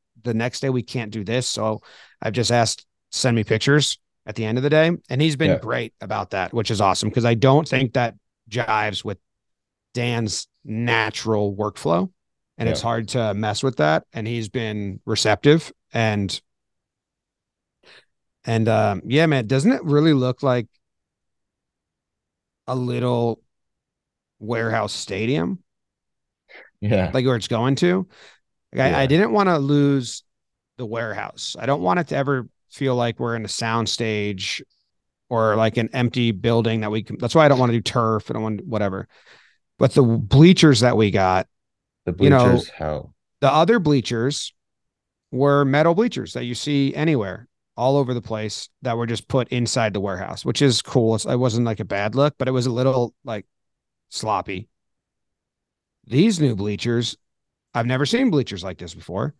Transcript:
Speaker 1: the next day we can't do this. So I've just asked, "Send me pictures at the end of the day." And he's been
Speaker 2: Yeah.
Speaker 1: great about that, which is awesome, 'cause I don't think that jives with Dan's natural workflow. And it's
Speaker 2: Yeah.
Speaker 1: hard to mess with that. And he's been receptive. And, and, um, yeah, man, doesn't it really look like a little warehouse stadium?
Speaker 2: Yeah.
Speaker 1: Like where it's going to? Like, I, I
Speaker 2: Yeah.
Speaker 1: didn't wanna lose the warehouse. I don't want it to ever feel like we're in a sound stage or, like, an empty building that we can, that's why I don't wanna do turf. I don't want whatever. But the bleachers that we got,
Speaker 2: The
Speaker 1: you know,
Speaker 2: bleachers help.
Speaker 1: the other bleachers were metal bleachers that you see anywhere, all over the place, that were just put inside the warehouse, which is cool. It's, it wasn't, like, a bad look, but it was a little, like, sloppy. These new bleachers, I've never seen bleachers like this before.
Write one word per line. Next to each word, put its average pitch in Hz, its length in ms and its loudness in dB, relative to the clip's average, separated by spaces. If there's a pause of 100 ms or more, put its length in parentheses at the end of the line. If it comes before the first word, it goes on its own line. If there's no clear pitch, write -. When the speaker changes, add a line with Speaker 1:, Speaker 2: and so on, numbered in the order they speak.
(220)
Speaker 1:
the 120 120 -6
next 117 260 -4
day 139 100 -4
we 123 140 -2
can't 113 280 -8
do 107 120 -8
this. 117 240 -2
So 107 340 -4 (400)
I've 110 120 -6
just 117 180 0
asked, 120 340 0 (260)
"Send 120 240 0
me 110 80 2
pictures 143 540 2 (280)
at 107 100 -10
the 113 100 -4
end 113 120 -2
of 127 60 -2
the 143 60 0
day." 156 220 4 (180)
And 127 120 -2
he's 156 140 2
been 156 160 0
Speaker 2:
Yeah. - 80 0
Speaker 1:
great 120 420 -6
about 101 300 -6
that, 92 220 -4
which 113 160 -2
is 104 120 0
awesome, 98 280 2
'cause 117 160 0
I 117 100 4
don't 135 320 4
think 131 260 -2
that 120 220 -2 (340)
jives 107 560 -4
with 104 140 -8 (720)
Dan's 120 540 -4 (180)
natural 110 920 -2
workflow. 151 560 -2 (460)
And 113 100 -4
it's - 140 -2
Speaker 2:
Yeah. 117 80 -4
Speaker 1:
hard 113 200 -4
to 110 240 -2
mess 107 300 -4
with 135 140 -2
that. 156 340 -2
And 110 160 -8
he's 113 220 -6
been 107 560 -6
receptive. 113 680 2 (220)
And, 107 480 -2 (2000)
and, 113 240 0
um, 107 380 0
yeah, 151 220 2
man, 131 200 0
doesn't 135 240 2
it - 140 -2
really 151 260 4
look 127 320 0
like 123 240 0 (2000)
a 127 80 -4
little 123 680 -2 (960)
warehouse 113 520 -2
stadium? 143 720 -4 (1160)
Speaker 2:
Yeah. 101 320 0
Speaker 1:
Like 131 120 0
where 127 120 2
it's 101 100 -6
going 120 280 0
to? 180 340 0 (640)
Like, - 80 -2
I, 131 60 4
I 139 160 0
Speaker 2:
Yeah. 131 40 0
Speaker 1:
didn't 185 240 2
wanna 196 280 2
lose 139 640 0 (540)
the 127 80 -10
warehouse. 107 720 -8
I 117 80 -8
don't 143 160 0
want 180 200 0
it 147 80 -8
to - 80 -2
ever 131 320 -2 (200)
feel 135 260 -2
like 117 260 -2
we're 117 160 -4
in 113 80 -6
a 98 40 -8
sound 113 380 -2
stage 104 760 -4 (680)
or, 110 260 2
like, 110 220 2
an 113 160 -2
empty 123 380 0
building 113 500 0
that 107 100 -6
we 107 120 -4
can, 104 160 -12
that's 120 160 -2
why 156 100 8
I - 20 8
don't 135 120 6
wanna 120 140 4
do 117 80 0
turf. 110 480 -2
I 120 40 -6
don't 110 100 -4
want 107 220 -6
whatever. 101 420 -4 (720)
But 123 160 4
the 143 100 6
bleachers 135 800 6
that 120 160 4
we 107 140 4
got, 92 360 2 (580)
Speaker 2:
The 87 180 -4
Speaker 1:
you 143 80 6
know, 127 180 6
Speaker 2:
bleachers - 200 2
help. 76 440 -8 (280)
Speaker 1:
the 139 120 4
other 175 240 4
bleachers 139 760 -2 (800)
were 143 340 2
metal 151 280 4
bleachers 170 400 -2
that 123 120 -6
you 120 100 -6
see 139 400 -2
anywhere, 120 520 -2 (300)
all 131 200 2
over 127 180 0
the 117 60 -4
place, 107 480 -8 (120)
that 120 160 -4
were 117 80 -2
just 113 220 -6
put 123 220 0
inside 117 440 0
the 104 60 -2
warehouse, 95 440 -8
which 127 200 0
is 131 180 4
cool. 113 320 2
It's, 110 120 -2
it 127 100 -2
wasn't, 120 300 0
like, 113 140 -4
a 107 60 -6
bad 104 300 -4
look, 143 240 2
but 127 80 -2
it 131 40 -2
was 123 140 0
a 131 60 -2
little, 127 420 0 (100)
like, 110 220 -10 (640)
sloppy. 98 640 -6 (1400)
These 170 320 4
new 131 160 2
bleachers, 107 600 -2 (600)
I've 117 100 0
never 131 220 0
seen 240 240 2
bleachers 107 320 -2
like 92 160 -12
this 85 160 -14
before. 95 440 -6